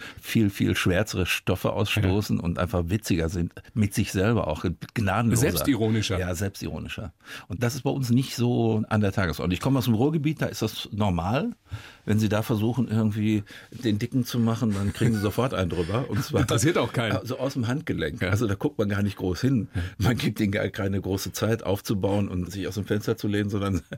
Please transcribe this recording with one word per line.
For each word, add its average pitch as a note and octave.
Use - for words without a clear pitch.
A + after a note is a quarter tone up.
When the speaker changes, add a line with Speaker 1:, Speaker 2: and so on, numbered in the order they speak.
Speaker 1:
viel, G#2
viel F#2+
schwärzere F#2
Stoffe -
ausstoßen G#2
Speaker 2:
Ja. -
Speaker 1:
und E2+
einfach F2
witziger E2
sind, E2+
mit G#2
sich G2+
selber G#2
auch, D2+
gnadenloser. A2
Speaker 2:
Selbstironischer. A2+
Speaker 1:
Ja, F2+
selbstironischer. D#2+
Und G2+
das A#2+
ist C3
bei C#3
uns C3+
nicht B2+
so A#2+
an G#2+
der G2
Tagesordnung. F2+
Ich -
komme C3+
aus A2+
dem A#2+
Ruhrgebiet, D3+
da B2+
ist -
das -
normal. G#2
Wenn G#2+
Sie A2
da G#2
versuchen, A#2
irgendwie G#2+
den G#2+
Dicken A#2+
zu -
machen, A2+
dann G2
kriegen B2
Sie A2
sofort A2
einen F#2
drüber. F2+
Und G#2+
zwar -
Speaker 2:
Interessiert D#3
auch A#2+
keinen. A#2+
Speaker 1:
so A2+
aus B2+
dem B2
Handgelenk. A2+
Speaker 2:
Ja. F#2
Speaker 1:
Also G#2+
da G2+
guckt -
man G#2
gar G2+
nicht G2+
groß F#2
hin. B2
Man A2+
gibt B2+
ihnen G2+
gar G2+
keine G2
große F#2
Zeit G#2+
aufzubauen G2+
und F2+
sich F#2+
aus F#2+
dem G2+
Fenster G#2+
zu -
lehnen, G#2
sondern G2